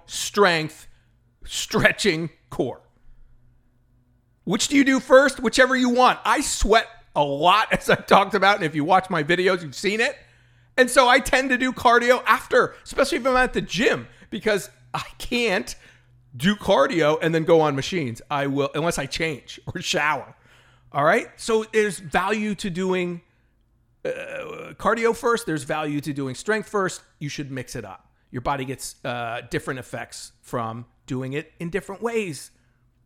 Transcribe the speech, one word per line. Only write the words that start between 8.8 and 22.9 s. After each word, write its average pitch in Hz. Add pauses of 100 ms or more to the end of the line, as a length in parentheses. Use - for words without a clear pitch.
watch 185
my 165
videos, 175
you've 143
seen 208
it. 254 (580)
And 247
so 247
I 254
tend 262
to 247
do 254
cardio 240
after, 233
especially -
if 233
I'm 254
at 254
the 208
gym, 156 (220)
because - (240)
I - (120)
can't 240 (600)
do 165
cardio 165
and 165
then 160
go 165
on 151
machines. 135
I 143
will, 139
unless 160
I 143
change 156 (140)
or 180
shower. 147 (560)
All 143
right? 170 (100)
So 220
there's 208
value 202
to -
doing, 180 (840)